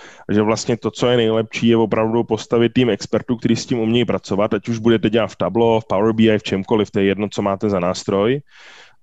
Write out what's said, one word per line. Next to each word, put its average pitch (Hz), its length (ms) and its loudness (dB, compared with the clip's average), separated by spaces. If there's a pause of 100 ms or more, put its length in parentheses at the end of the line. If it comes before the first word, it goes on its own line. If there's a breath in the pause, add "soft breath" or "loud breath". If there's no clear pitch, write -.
(320 loud breath)
že 104 100 2
vlastně 110 360 -2
to, 110 140 -6
co - 180 -2
je 123 80 2
nejlepší, 113 500 0
je 117 100 4
opravdu 113 460 0
postavit 117 500 0
tým 123 160 2
expertů, 110 480 -4
kteří 117 180 0
s 110 100 -6
tím 123 140 -2
umějí 113 260 0
pracovat, 98 480 -2
ať 98 160 -4
už 117 80 -4
budete 113 320 2
dělat 107 180 2
v - 80 -18
Tableau, 113 440 2
v - 100 -6
Power 107 240 2
B 110 100 2
I, 110 140 4
v 95 60 -6
čemkoliv, 101 480 -2
to 107 80 -2
je 98 60 2
jedno, 98 240 0
co - 120 -6
máte 101 280 -2
za 98 100 0
nástroj. 98 600 -2 (600 loud breath)